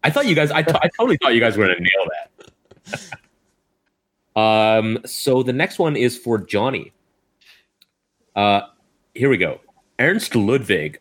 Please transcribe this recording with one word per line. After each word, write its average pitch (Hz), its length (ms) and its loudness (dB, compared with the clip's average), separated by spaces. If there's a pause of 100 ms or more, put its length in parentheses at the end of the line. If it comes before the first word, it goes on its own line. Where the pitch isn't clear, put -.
I 147 60 2
thought 285 160 0
you 185 100 2
guys, 147 160 2
I 160 120 0
t-, 156 100 0
I 170 240 0
totally 220 240 0
thought 135 140 2
you 117 60 4
guys 113 160 0
were 104 100 2
gonna 87 120 0
nail 92 280 -2 (840)
that. - 140 -10
<laughs> - 140 -20 (1160)
Um, 110 680 2
so - 380 0
the 127 120 -2
next 165 260 -2
one 156 160 0
is 120 200 0
for 117 220 -2
Johnny. 104 560 -4 (1400)
Uh, 101 260 2 (540)
here 135 140 2
we 120 80 4
go. 85 220 -2 (400)
Ernst 175 360 0
Ludwig 101 640 0